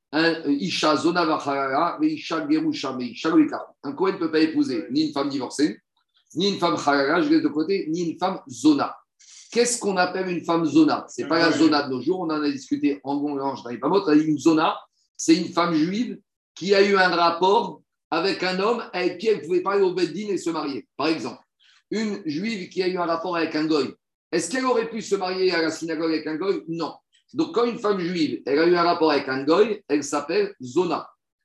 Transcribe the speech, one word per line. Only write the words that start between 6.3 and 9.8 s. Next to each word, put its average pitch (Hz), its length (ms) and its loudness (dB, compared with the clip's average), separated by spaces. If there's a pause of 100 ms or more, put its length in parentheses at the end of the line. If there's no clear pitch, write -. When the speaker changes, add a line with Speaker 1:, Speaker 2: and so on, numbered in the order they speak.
Speaker 1:
ni 190 140 2
une 156 100 -2
femme 165 180 2
chalala, 139 440 2
je 147 80 0
laisse 156 140 4
de 147 60 0
côté, 156 400 -2
ni 165 220 -4
une 147 80 -8
femme 180 200 -2 (100)
zona. 131 460 2 (560)
Qu'est-ce 240 280 0
qu'on 196 180 -2